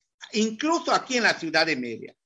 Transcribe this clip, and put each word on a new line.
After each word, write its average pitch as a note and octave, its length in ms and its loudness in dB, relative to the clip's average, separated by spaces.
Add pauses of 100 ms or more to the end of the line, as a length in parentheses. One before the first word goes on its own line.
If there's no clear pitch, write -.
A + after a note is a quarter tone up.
(320)
incluso A3+ 600 0
aquí - 260 0
en A3+ 60 2
la F3+ 140 2
ciudad D#3+ 280 2
de D#3 100 0
Mérida, A#2 380 -8 (120)